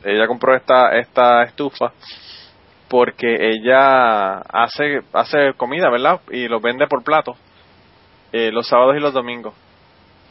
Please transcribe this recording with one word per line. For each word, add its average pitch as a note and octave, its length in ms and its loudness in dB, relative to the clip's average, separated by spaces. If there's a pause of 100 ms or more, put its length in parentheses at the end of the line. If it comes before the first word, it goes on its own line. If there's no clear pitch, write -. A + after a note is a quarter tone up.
ella G#2+ 220 0
compró B2 280 0
esta, B2+ 400 2
esta A#2+ 480 2
estufa B2 480 -6 (960)
porque A#2+ 600 0
ella A2+ 920 2
hace, C3 600 -4 (120)
hace C#3 440 0
comida, D3+ 320 -2
¿verdad? C3+ 300 0 (100)
Y B2 180 -6
los A2+ 140 -4
vende B2 260 -2
por B2+ 160 -4
plato, D3 320 -2 (960)
eh, A2+ 200 -2
los A#2 160 -6
sábados B2+ 280 4
y D3 40 -4
los D3 140 -2
domingos. A#2+ 420 -10 (760)